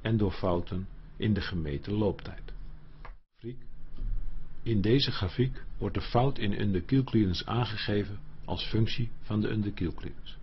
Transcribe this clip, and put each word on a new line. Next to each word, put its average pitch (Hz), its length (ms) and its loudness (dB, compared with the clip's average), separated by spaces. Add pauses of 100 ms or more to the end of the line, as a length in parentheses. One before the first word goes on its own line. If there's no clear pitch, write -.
en 110 160 2
door 104 160 4
fouten 90 560 0 (280)
in 107 180 2
de 92 60 0
gemeten 76 520 -4
looptijd. 101 600 -2 (2000)
In 110 180 4
deze 123 300 6
grafiek 123 540 0 (140)
wordt - 160 -2
de 98 60 0
fout 127 380 2
in 101 220 0
underkielclearance 104 840 2
aangegeven 104 720 0 (260)
als 87 200 -4
functie - 460 2 (100)
van 107 200 0
de 107 100 2
underkielclearance. 101 920 -2